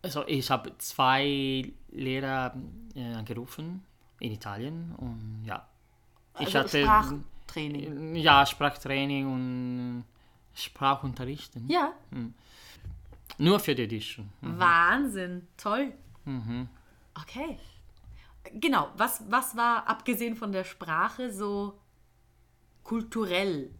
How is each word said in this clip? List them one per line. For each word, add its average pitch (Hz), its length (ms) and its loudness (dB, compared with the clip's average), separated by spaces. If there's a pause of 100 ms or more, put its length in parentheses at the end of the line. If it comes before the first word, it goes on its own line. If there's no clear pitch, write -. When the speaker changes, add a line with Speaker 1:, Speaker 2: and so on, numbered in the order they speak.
Speaker 1:
Also 147 260 -4
ich 135 200 0
hab - 220 0 (100)
zwei 135 920 2 (180)
Lehrer, 131 640 -2 (400)
äh, 120 200 -6
angerufen 127 680 -8 (380)
in 120 100 -6
Italien 127 680 -8
und 110 460 -8
ja. 104 220 -8 (720)
Ich 160 160 -2
Speaker 2:
Also 139 60 6
Speaker 1:
hatte 143 240 2
Speaker 2:
Sprachtraining? 147 1300 0
Speaker 1:
Ja, 147 320 10
Sprachtraining 139 800 0
und 123 760 -4 (500)
Sprachunterrichten. 135 1120 -2
Speaker 2:
Ja. 330 240 2 (200)
Speaker 1:
Mhm. 233 220 -8 (1040)
Nur 180 200 6
für 160 160 0
die 123 100 0
Audition. 107 460 -6 (120)
Mhm. 165 180 -6
Speaker 2:
Wahnsinn, 180 960 4
toll. 240 360 -2 (320)
Speaker 1:
Mhm. 123 440 -4 (520)
Speaker 2:
Okay. 285 380 -8 (960)
Genau, 220 420 4
was, 240 320 0
was 247 280 0
war, 233 320 4
abgesehen 233 460 0
von 220 180 -6
der 185 120 -2
Sprache, 190 680 -2
so 202 460 -4 (1040)
kulturell? 196 960 -2